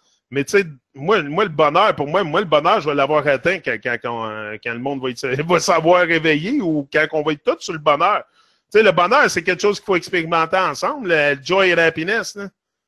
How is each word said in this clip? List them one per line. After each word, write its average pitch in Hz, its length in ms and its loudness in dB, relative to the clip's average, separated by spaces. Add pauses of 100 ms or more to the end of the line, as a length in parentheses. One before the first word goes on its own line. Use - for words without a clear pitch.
(320)
Mais 139 120 -2
tu 196 160 2
sais, 196 60 2 (280)
moi, 170 300 0
moi, 156 200 -2
le 208 60 -2
bonheur, 160 460 2
pour 143 120 -4
moi, 180 160 0
moi, 165 180 0
le 214 40 -4
bonheur, 190 360 2
je 147 80 -4
vais 143 60 -2
l'avoir 143 300 2
atteint 151 340 0
quand, 120 220 -4
quand, 120 180 -4
quand, 117 300 -6
euh, 107 340 -10
quand 120 100 -8
le 117 60 -8
monde 139 220 -6
va, 131 80 -6
être, 127 180 -8
<laughs> 135 200 -4
va 175 120 2
savoir 170 460 4
réveiller 165 560 0
ou 156 300 -2
quand 156 220 0
on 156 100 -2
va 156 100 -2
être 147 100 -10
tous 320 200 -2
sur 190 100 -8
le 156 60 -8
bonheur. 156 440 0 (480)
Tu 202 60 2
sais, 220 60 6
le 202 80 6
bonheur, 196 400 4
c'est 180 100 -4
quelque 175 200 -2
chose 202 180 0
qu'il - 80 -12
faut 196 80 2
expérimenter 165 640 -2
ensemble, 190 520 -2
le 147 320 2
joy 180 300 2
et 170 40 2
la 165 100 4
happiness, 170 500 -2
là. 202 140 -12 (380)